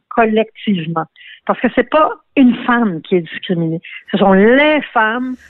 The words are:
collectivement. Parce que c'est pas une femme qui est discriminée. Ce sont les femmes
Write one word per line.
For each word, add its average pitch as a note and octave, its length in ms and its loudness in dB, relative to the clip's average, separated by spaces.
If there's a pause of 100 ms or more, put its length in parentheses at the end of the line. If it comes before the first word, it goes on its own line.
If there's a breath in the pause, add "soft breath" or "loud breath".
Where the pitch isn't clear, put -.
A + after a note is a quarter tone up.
collectivement. G3+ 960 -2 (420 loud breath)
Parce G3+ 140 -2
que B3+ 120 0
c'est A#3+ 160 -2
pas D#4 220 2 (240)
une B3 200 4 (100)
femme A3 360 -2
qui - 140 -4
est F3 60 2
discriminée. E3 600 -6 (300 loud breath)
Ce G3 80 -2
sont G3 140 4
les C4+ 480 4 (120)
femmes A#3+ 420 -2 (140)